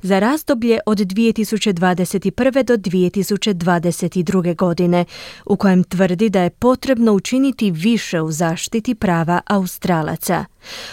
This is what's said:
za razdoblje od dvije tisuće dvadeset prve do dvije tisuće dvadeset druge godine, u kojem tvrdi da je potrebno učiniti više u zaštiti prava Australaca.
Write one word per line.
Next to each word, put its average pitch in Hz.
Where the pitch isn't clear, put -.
za 190
razdoblje 233
od 208
dvije 214
tisuće 214
dvadeset 180
prve 262
do 240
dvije 180
tisuće 202
dvadeset 175
druge 180
godine, 175
u 202
kojem 185
tvrdi 180
da 190
je 175
potrebno 233
učiniti 240
više 175
u 160
zaštiti 180
prava 175
Australaca. 175